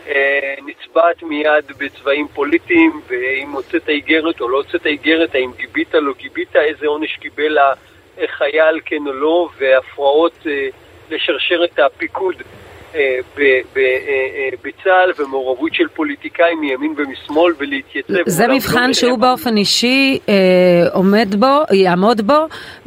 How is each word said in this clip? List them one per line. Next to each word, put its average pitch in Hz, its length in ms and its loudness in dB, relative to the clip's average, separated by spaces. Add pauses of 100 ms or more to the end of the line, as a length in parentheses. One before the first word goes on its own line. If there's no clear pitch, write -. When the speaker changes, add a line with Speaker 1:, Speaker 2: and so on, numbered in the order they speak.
Speaker 1:
אה, 139 460 -2 (120)
נצבעת 165 560 -2
מיד 151 420 0 (140)
בצבעים 143 560 -4
פוליטיים, 156 720 0
ואם 131 440 -6
הוצאת 143 360 -6
איגרת 156 520 -2
או 120 80 -4
לא 131 80 -2
הוצאת 160 300 -4
איגרת, 160 480 0
האם 127 220 -2
גיבית, - 380 -8
לא 147 240 0
גיבית, - 380 -8
איזה 151 300 0
עונש 151 300 -4
קיבל 151 420 -4 (680)
החייל, 156 600 0
כן 151 220 -6
או 139 60 -6
לא, 156 360 0 (100)
והפרעות, 139 760 2 (140)
אה, 139 220 -4 (420)
לשרשרת 170 680 -2
הפיקוד, 165 560 -2 (600)
אה, 135 240 0 (180)
ב-, 143 40 -10 (340)
ב-, 135 40 -2
אה, 131 80 2 (220)
אה, 135 400 -4 (160)
בצה"ל, 185 540 2
ומעורבות 135 560 -4
של 165 140 0
פוליטיקאים 160 720 -2
מימין 147 360 -4
ומשמאל, 147 640 0
ולהתייצב 139 540 -8 (140)
Speaker 2:
זה 196 200 2
Speaker 1:
מול 262 100 2
Speaker 2:
מבחן - 220 -2
Speaker 1:
העובדות 254 160 0
Speaker 2:
שהוא 247 160 2
Speaker 1:
האלה. 247 100 -2
Speaker 2:
באופן 247 360 0
אישי, 254 600 2 (100)
אה, 214 60 2 (580)
עומד 196 460 2
בו, 247 80 4 (260)
יעמוד 196 480 4
בו, 214 140 2 (520)